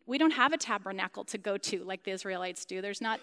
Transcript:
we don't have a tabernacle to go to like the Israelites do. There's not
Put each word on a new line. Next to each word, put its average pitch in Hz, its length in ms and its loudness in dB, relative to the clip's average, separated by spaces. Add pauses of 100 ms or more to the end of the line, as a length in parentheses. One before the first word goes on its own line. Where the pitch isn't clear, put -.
we 247 120 0
don't 320 140 8
have 277 200 6
a 330 60 0
tabernacle 196 640 -2
to - 140 -8
go 196 200 0
to 190 260 -4
like 190 200 -8
the 196 60 -6
Israelites 185 540 -4
do. 185 160 -6
There's 202 200 -6
not 220 220 -2